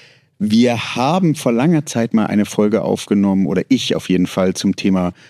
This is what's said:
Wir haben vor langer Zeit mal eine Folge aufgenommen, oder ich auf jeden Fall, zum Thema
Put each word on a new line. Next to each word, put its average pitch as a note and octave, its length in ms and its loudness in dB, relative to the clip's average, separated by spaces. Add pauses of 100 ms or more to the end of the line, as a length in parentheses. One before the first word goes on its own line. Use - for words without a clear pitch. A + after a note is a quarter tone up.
(400)
Wir A#2 560 0
haben D3+ 400 0
vor - 160 -2
langer D3 340 2
Zeit A#2 280 -4
mal G#2+ 140 2
eine G#2 180 0
Folge G#2 360 0
aufgenommen, G2 640 0
oder F2+ 220 -2
ich A#2+ 280 0
auf - 140 -8
jeden F2+ 180 2
Fall, F#2 260 0
zum F#2+ 240 -2
Thema F#2 340 0 (180)